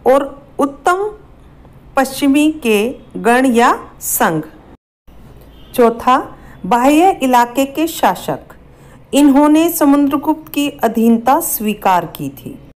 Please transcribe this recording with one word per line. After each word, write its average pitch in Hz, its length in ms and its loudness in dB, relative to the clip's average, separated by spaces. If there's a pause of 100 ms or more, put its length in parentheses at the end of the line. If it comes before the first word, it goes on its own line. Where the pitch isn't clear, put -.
और 277 420 0 (100)
उत्तम 370 520 -2 (840)
पश्चिमी 285 560 0
के 233 420 -2 (220)
गण 233 300 2
या 254 420 2 (120)
संघ। 160 420 -2 (1300)
चौथा 247 640 0 (300)
बाह्य 302 560 2
इलाके 247 420 0
के 311 220 -6
शासक, 185 520 -4 (760)
इन्होंने 294 540 4
समुद्रगुप्त 285 840 0
की 285 160 -2
अधीनता 233 720 0
स्वीकार 202 680 -2
की 143 220 -12
थी। - 300 -18 (180)